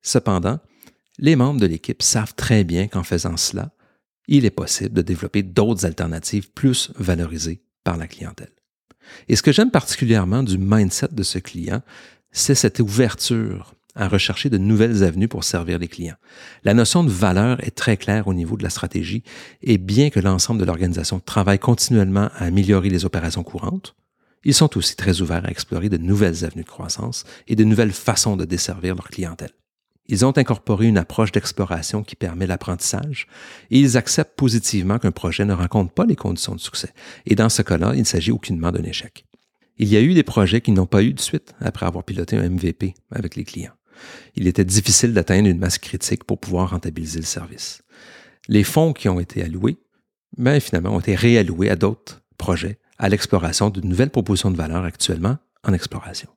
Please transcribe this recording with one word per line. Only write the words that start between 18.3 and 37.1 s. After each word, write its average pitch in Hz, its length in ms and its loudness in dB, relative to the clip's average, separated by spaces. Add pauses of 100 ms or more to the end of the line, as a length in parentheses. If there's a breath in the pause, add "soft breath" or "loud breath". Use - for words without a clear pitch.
niveau 87 240 -2
de 101 60 -6
la 92 80 -4
stratégie, 87 520 -6 (380 loud breath)
et 113 160 4
bien 104 320 2
que 123 100 0
l'ensemble 95 400 0
de 95 60 0
l'organisation 90 560 -2
travaille 98 380 2
continuellement 101 800 2
à 90 100 -4
améliorer 95 420 4
les 90 160 0
opérations 82 380 -4
courantes, - 520 -8 (500)
ils 143 100 4
sont 151 240 4
aussi - 180 -2
très 92 240 0
ouverts 85 240 -2
à - 60 -4
explorer 90 400 -6
de 90 80 0
nouvelles 87 480 2
avenues 80 180 -10
de - 60 -18
croissance - 540 -10 (240 loud breath)
et 113 60 0
de 110 100 6
nouvelles 107 280 4
façons 104 440 0
de 90 100 -4
desservir 92 480 -4
leur 90 140 -12
clientèle. 85 440 -10 (540)
Ils 101 180 2
ont 135 120 2
incorporé 113 520 2
une 104 100 4
approche 104 320 0
d'exploration 101 720 -4
qui - 140 -14
permet 90 300 -6
l'apprentissage 98 840 -6 (420 loud breath)
et 123 80 6
ils 131 180 6
acceptent - 400 0
positivement 110 600 0
qu'un 95 140 0
projet 92 320 -4
ne 101 80 0
rencontre 87 400 0
pas 208 140 2
les 196 100 2
conditions 92 400 -6
de - 40 -12
succès. - 320 -12 (320 loud breath)